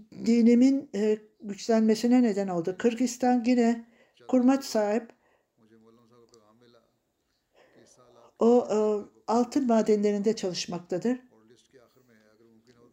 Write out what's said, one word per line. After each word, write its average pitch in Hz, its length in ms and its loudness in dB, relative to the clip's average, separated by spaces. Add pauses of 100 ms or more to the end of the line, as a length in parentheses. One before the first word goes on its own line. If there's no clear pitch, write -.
(260)
dinimin, 240 720 4
e, 214 220 0 (240)
güçlenmesine 220 800 0
neden 196 240 -2
oldu. 180 300 -4
Kırgızistan 247 680 -2
yine 240 400 0 (420)
kurmaç 254 380 2
sahip. 220 480 -4 (3250)
O, 233 320 2
e, 208 60 -2 (500)
altın 240 400 -2
madenlerinde 214 680 0
çalışmaktadır. 180 840 -8 (1700)